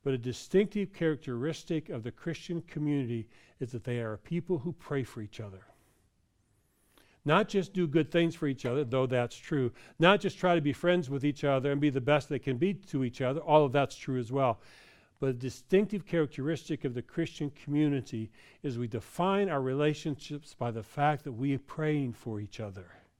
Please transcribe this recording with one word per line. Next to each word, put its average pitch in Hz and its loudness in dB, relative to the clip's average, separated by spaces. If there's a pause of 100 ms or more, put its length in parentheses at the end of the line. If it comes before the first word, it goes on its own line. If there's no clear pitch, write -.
But 135 0
a - -4
distinctive 185 0
characteristic 151 -4
of 127 -6
the 117 -8
Christian 170 -8
community 135 -2 (320)
is 120 -6
that 113 -8
they 120 -2
are 110 -6
people 170 -4
who 151 -6
pray 139 -4
for - -10
each 104 -12
other. 101 -14 (1600)
Not 175 4
just 190 0
do 180 2
good 151 4
things 170 2
for 151 -4
each 131 -4
other, 131 0
though 131 2
that's 123 0
true. 131 -2 (280)
Not 190 8
just 202 -4
try 180 4
to 165 2
be 143 0
friends 175 2
with 135 -2
each 147 -2
other 139 2
and 143 0
be 147 4
the 131 -2
best 143 4
they 143 -4
can 127 -2
be 185 2
to 135 -4
each 123 -4
other, 135 0
all 151 8
of 127 0
that's 139 2
true 127 -4
as 120 -6
well. 131 2 (600)
But 135 0
a 127 0
distinctive 185 0
characteristic 151 -2
of 123 -4
the 120 -4
Christian 151 -6
community 143 -2 (320)
is 123 -4
we 120 -2
define 185 0
our 143 0
relationships 147 -2
by 120 -4
the 110 -6
fact 147 0
that 135 -8
we 139 0
are 131 -2
praying 151 -2
for 110 -8
each 104 -10
other. 95 -10 (320)